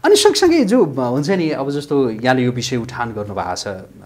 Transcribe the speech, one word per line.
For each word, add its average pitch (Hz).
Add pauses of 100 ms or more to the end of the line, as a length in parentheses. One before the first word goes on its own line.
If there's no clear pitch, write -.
अनि 403
सँगसँगै 339
जो, 208
अ, 135
हुन्छ 131
नि, 175
अब 139
जस्तो 143
यहाँले 123
यो 123
विषय 123
उठान 117
गर्नुभएको 98
छ, -
अ, 95 (240)